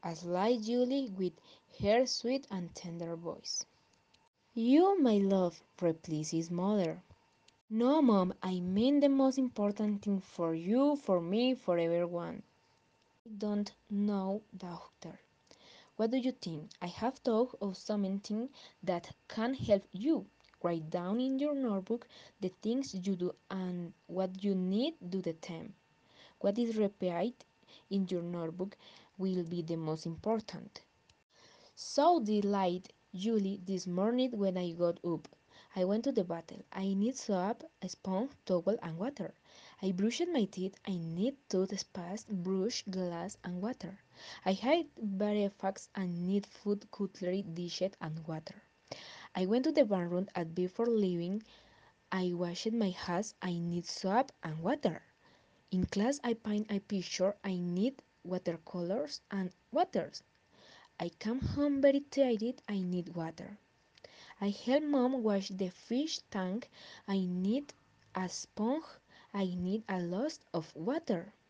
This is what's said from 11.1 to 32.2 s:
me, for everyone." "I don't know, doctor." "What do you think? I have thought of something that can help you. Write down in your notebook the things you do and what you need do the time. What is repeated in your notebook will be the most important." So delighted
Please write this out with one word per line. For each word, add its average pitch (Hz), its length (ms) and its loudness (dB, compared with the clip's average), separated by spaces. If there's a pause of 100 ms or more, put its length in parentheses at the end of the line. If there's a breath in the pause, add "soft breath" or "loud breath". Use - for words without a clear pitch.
me, 226 340 2
for 180 220 0
everyone." 170 680 0 (840)
"I 233 120 -18
don't 208 360 -2 (160)
know, 202 540 0 (120)
doctor." 175 640 -14 (760 loud breath)
"What 226 160 2
do 262 60 2
you 254 140 2
think? 160 400 -8 (100)
I 175 60 -6
have 233 320 -4
thought 233 420 2
of 190 160 -4
something 208 720 -2 (340 loud breath)
that 175 320 -2 (120)
can 233 260 -2
help 208 380 4
you. 214 360 0 (340)
Write 165 280 -2
down 180 300 0
in 269 200 0
your 294 140 0
notebook 233 540 -2 (320 loud breath)
the 185 100 -2 (120)
things 262 320 -2
you 190 220 -2
do 180 200 -2 (140)
and 180 440 -4 (140)
what 190 360 -4
you 202 120 2
need 196 400 0 (140)
do 185 120 -2
the 170 120 -2
time. 165 400 -12 (680 loud breath)
What 202 180 2
is 226 200 0
repeated 196 680 0 (460 loud breath)
in 196 200 0
your 175 120 0
notebook 175 560 -6 (400 loud breath)
will 185 260 0
be 175 180 -4
the 165 160 -4
most 160 280 -4
important." 208 760 -4 (920 soft breath)
So 330 440 4
delighted 202 760 0 (200)